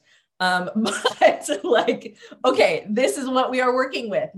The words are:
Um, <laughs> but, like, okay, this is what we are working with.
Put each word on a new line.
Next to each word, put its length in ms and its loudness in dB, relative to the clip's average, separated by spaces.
Um, 360 0
<laughs> 0 -
but, 300 4
like, 540 0
okay, 440 2
this 280 0
is 120 -6
what 200 2
we 120 0
are 120 2
working 360 -2
with. 280 -2